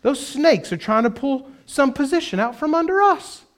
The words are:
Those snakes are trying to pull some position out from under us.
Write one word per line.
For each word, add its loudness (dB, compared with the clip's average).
Those -2
snakes 2
are -4
trying 0
to 2
pull -4
some 0
position -2
out -2
from -2
under 2
us. 0